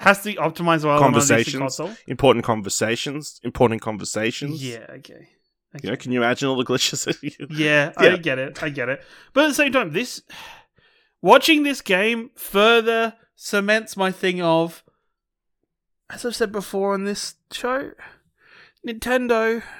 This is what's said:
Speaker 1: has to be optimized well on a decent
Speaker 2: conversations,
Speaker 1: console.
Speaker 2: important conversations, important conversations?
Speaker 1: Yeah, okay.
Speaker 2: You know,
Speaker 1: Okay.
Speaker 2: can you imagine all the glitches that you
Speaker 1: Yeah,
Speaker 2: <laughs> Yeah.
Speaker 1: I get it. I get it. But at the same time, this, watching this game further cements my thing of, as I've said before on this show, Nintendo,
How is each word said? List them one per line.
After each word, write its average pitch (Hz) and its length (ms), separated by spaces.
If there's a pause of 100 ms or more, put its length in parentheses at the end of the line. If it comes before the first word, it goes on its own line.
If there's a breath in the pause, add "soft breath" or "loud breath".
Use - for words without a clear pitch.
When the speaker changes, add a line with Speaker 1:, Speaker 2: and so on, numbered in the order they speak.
Speaker 1:
has 196 220
to 208 80
be - 40
optimized 160 500
well 147 180
on 139 80
a - 40
decent - 140 (260)
Speaker 2:
conversations, 135 60
Speaker 1:
console. 139 300 (180)
Speaker 2:
important 123 360
conversations, 117 1000
important 113 360
conversations? 113 840
Speaker 1:
Yeah, 113 240
okay. - 380 (540)
Speaker 2:
You 95 60
know, 101 60
Speaker 1:
Okay. - 80
Speaker 2:
can 123 100
you 123 100
imagine 123 260
all 131 80
the 127 80
glitches 131 400
that - 180
you 147 80 (200)
Speaker 1:
Yeah, 151 440
Speaker 2:
<laughs> - 60
Yeah. 180 140
Speaker 1:
I - 20
get 160 220
it. 139 240
I 160 60
get 135 200
it. 135 140 (300 loud breath)
But 285 120
at 311 40
the 277 60
same 285 180
time, 226 200
this, 233 300 (1000 loud breath)
watching 277 400
this 285 180
game 226 540
further 226 800 (200)
cements 208 600
my 190 160
thing 185 300
of, 165 420 (1300)
as - 140
I've 233 120
said 208 160
before 196 420
on 196 100
this 202 300 (160)
show, 262 400 (960 loud breath)
Nintendo, 233 760 (180 loud breath)